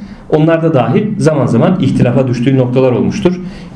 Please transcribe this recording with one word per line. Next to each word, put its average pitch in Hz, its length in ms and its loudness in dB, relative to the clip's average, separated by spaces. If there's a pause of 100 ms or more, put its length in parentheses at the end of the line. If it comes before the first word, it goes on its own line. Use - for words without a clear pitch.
(300)
Onlarda 160 440 2
dahi 123 440 0
zaman 139 280 2
zaman 175 340 2
ihtilafa 127 480 0
düştüğü 135 300 0
noktalar 127 340 2
olmuştur. 110 480 -2 (360)